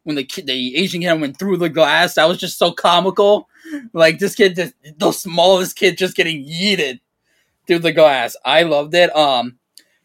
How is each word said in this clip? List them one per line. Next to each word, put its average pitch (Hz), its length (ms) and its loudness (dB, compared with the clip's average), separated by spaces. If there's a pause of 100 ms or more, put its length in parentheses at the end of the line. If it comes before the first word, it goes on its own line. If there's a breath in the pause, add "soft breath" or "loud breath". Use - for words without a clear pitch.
when 151 100 -6
the 139 80 -4
kid, 143 240 -14
the 127 300 -6
Asian 180 240 -2
kid 170 200 0
went 139 180 -8
through 190 180 -2
the 170 120 -2
glass, 156 460 2
that 160 140 4
was 175 100 -4
just 175 200 -10
so 175 120 2
comical. 190 800 2 (460 loud breath)
Like, 165 260 2
this 196 160 -4
kid, 190 180 2
just, 185 200 -6 (240)
the 202 120 0
smallest 180 680 0
kid 180 220 0
just 185 160 -4
getting 160 320 -4
yeeted 165 540 -4 (680)
through 170 140 0
the 165 120 0
glass. 139 520 4
I 151 180 2
loved 151 320 -2
it. 175 220 2
Um, 127 420 0 (460 soft breath)